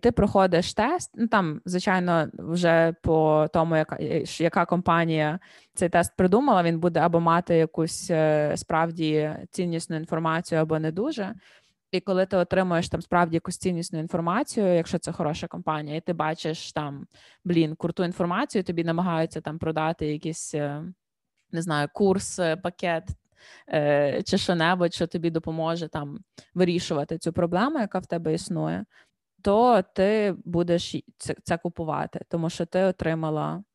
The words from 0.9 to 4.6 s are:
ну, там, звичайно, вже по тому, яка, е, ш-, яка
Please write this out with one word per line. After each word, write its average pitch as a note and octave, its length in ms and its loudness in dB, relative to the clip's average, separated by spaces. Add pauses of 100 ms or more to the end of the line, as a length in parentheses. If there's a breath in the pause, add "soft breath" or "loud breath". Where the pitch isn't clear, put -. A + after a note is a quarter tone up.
ну, A3+ 140 -2
там, F3 360 0
звичайно, F3+ 680 0
вже E3 680 2
по D#3 500 4
тому, E3 240 2
яка, D#3 240 0
е, - 260 -2
ш-, - 180 -4
яка F3 220 2